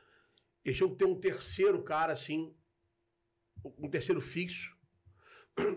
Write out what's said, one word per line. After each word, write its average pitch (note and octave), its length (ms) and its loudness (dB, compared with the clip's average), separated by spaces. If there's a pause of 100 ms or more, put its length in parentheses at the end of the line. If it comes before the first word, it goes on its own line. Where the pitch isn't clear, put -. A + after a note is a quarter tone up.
(640)
Eles C3 120 0
tinham F#3 140 4
que - 60 -10
ter G3 80 2
um F#3 140 4
terceiro F#3 680 2
cara, D#3+ 280 2
assim, D#3 420 -4 (1120)
um D3 240 -10
terceiro D3+ 320 0
fixo. - 560 -6 (1000)